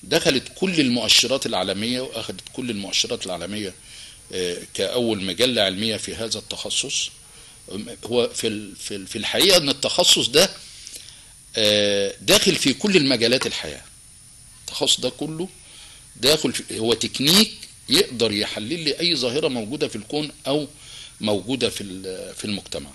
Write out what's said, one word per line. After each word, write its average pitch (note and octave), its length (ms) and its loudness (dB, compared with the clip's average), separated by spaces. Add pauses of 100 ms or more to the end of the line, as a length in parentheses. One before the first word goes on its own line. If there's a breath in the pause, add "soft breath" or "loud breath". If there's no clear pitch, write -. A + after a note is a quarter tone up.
دخلت D3 420 2 (100)
كل F3+ 260 0
المؤشرات B2 640 2
العالمية، G#2 540 -2
وأخدت A2 400 -8 (120)
كل B2 180 -6
المؤشرات G2+ 560 -4
العالمية، F#2 480 -6 (580 loud breath)
آه، F2+ 240 -2 (180)
كأول G#2+ 480 0
مجلة G#2+ 400 2
علمية G2+ 340 0
في F#2+ 180 -8
هذا G#2+ 240 -6
التخصص. - 720 -4 (960 loud breath)
هو A#2 220 2
في - 180 -4
ال-، G#2 300 -4
في - 200 -8
ال-، F#2+ 100 -10
في - 120 -8
الحقيقة D3+ 380 4
إن D3 120 4
التخصص C3+ 600 2
ده، D#3 220 6 (1040 loud breath)
آه، G#2 640 2
داخل F3+ 340 4
في C3+ 180 2
كل G3 240 2
المجالات C3 500 4
الحياة. D2+ 360 -6 (760)
التخصص - 400 0
ده B2 100 0
كله D#3+ 380 -6 (680 loud breath)
داخل C#3 360 4
في، - 260 -8
هو A2+ 140 2
تكنيك D#3+ 600 4 (360)
يقدر A#2 440 2
يحلل G#2+ 520 -4
لي C#3 160 -2
أي E3+ 160 2
ظاهرة C3 320 0
موجودة B2+ 400 -2
في - 80 -8
الكون C#3+ 340 -6 (160)
أو C#3+ 200 0 (540 loud breath)
موجودة G#2+ 500 0
في - 100 -10
ال-، F#2 540 -10
في - 100 -10
المجتمع. E2 500 -6